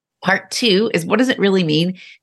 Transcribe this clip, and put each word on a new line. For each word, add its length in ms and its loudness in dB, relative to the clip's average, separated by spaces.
Part 260 -2
two 440 0
is, 100 -2
what 140 -2
does 100 2
it 100 -2
really 240 2
mean 360 -2